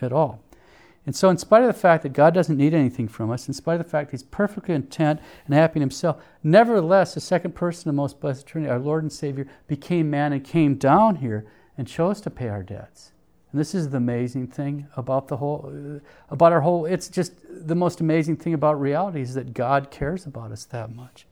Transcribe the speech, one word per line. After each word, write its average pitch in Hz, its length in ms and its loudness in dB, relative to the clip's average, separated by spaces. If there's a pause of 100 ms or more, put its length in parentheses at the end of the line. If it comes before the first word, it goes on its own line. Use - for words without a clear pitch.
at 123 140 -2
all. 143 280 0 (640)
And 131 100 -6
so 190 140 4
in 180 80 4
spite 226 260 6
of 254 40 4
the 226 80 2
fact 165 300 4
that 135 100 -8
God 156 180 6
doesn't 160 240 2
need 139 160 4
anything 123 360 0
from 113 220 -6
us, 120 180 -6
in 131 60 -6
spite 170 260 -2
of 165 40 -6
the 170 60 -18
fact 147 220 -4
he's 127 100 -8
perfectly 202 520 -4
content 151 460 0 (240)
and 143 100 0
happy 160 240 4
in 151 40 2
himself, 143 400 -2 (200)
nevertheless, 190 720 4
the 156 80 -10
second 170 340 -2
person 170 340 -4
of 143 60 0
the 139 60 0
most 139 200 -4
blessed 135 260 -6
Trinity, 151 240 -6
our 123 80 0
Lord 151 240 -2
and 151 100 -6
Savior, 139 340 -6 (200)
became 156 420 -2
man 147 240 0
and 139 100 -4
came 147 340 2
down 175 400 4
here 110 280 -6 (320)
and 123 100 -8
chose 190 360 -4
to 160 80 -8
pay 123 180 -8
our 101 140 -6
debts. - 500 -16 (380)
And 143 100 -2
this 151 140 -4
is 156 160 -2
the 139 60 -4
amazing 123 500 -2
thing 143 400 -8 (100)
about 131 320 -4
the 139 100 -6
whole, 143 360 -6
uh, 143 240 -14 (320)
about 165 220 6
our 165 80 4
whole, 170 260 0
it's 180 220 -4
just 180 240 -4 (160)
the 160 260 -6
most 175 260 0
amazing 160 360 2
thing 165 180 -4
about 151 260 2
reality 151 400 -2
is 127 140 -6
that 127 180 -8
God 135 380 0
cares 165 340 -6
about 117 280 -12
us 107 140 -14
that 117 280 -10
much. - 380 -20